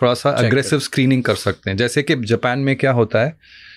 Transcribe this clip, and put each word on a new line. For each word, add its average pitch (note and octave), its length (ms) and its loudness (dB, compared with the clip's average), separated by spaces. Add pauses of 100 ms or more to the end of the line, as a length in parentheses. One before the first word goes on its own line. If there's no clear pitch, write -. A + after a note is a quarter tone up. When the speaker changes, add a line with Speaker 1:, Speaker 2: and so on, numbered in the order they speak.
Speaker 1:
थोड़ा B2 120 2
सा C#3 180 0
Speaker 2:
चेक C3 100 0
कर A#2 60 2
Speaker 1:
अग्रेसिव C3+ 320 0
स्क्रीनिंग C3 440 0
कर G#2+ 120 0
सकते - 340 -4
हैं। G2 80 -2
जैसे A#2+ 260 0
कि D3 120 0
जापान A#2+ 440 -2
में C3+ 160 0
क्या C3+ 160 0
होता A2+ 280 0
है, C#3 180 -2 (400)